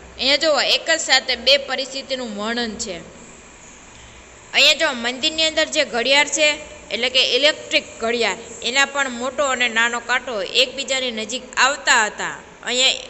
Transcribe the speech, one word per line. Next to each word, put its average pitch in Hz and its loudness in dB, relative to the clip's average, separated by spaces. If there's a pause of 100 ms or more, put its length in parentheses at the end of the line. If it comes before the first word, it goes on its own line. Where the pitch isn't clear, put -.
(180)
અહીંયા 277 2
જુઓ, 285 2
એક 220 2
જ 320 2
સાથે 262 2
બે 240 -2
પરિસ્થિતિનું 262 -6
વર્ણન 226 -4
છે. 180 -8 (1600)
અહીંયા 285 4
જો 320 4
મંદિરની 262 -2
અંદર 311 0
જે 302 0
ઘડિયાળ 254 2
છે, 302 2 (440)
એટલે 233 -2
કે 254 4 (140)
ઇલેક્ટ્રિક 294 2 (140)
ઘડિયાળ, 226 0 (260)
એના 269 2
પણ 277 -2
મોટો 247 -4
અને 254 0
નાનો 233 0
કાંટો 247 -2
એકબીજાની 254 0
નજીક 220 -8 (140)
આવતા 262 4
હતા. 180 -6 (300)
અહીંયા 254 2 (100)